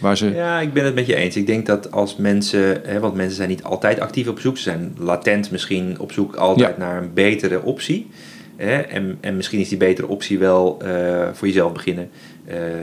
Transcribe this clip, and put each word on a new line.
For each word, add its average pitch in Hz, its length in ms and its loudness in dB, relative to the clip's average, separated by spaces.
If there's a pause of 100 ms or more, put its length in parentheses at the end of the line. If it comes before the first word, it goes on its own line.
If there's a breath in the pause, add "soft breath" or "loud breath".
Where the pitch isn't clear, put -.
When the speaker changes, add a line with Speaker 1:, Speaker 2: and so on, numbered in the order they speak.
Speaker 1:
waar 98 160 2
ze 104 140 2
Speaker 2:
Ja, 170 300 0
ik 156 120 -2
ben 139 120 2
het 135 100 2
met 123 120 0
je 123 80 2
eens. 90 220 0
Ik 101 100 0
denk 110 200 0
dat 101 260 0
als 101 240 0
mensen, 101 680 2
hè, 101 160 -2
want 104 140 0
mensen 95 220 -2
zijn 95 120 -2
niet 92 140 -2
altijd 101 380 2
actief 117 280 -2
op - 120 -6
zoek. 131 160 -2
Ze - 60 -10
zijn 85 360 -4
latent 101 520 0
misschien 92 500 -4
op - 120 -10
zoek 98 220 -2
altijd 95 440 4
Speaker 1:
Ja. 92 60 -4
Speaker 2:
naar 87 180 -4
een 87 120 -8
betere 98 480 2
optie. 170 440 -4 (500 loud breath)
Hè? 113 240 0
En, 95 400 -4
en 95 160 -4
misschien 98 240 -2
is 95 80 -2
die 98 100 -4
betere 92 300 4
optie 98 300 -2
wel, 92 420 4
eh, 90 520 0
voor 101 140 -4
jezelf 92 260 4
beginnen. 87 380 -6 (340 loud breath)
Eh, - 120 -10 (260)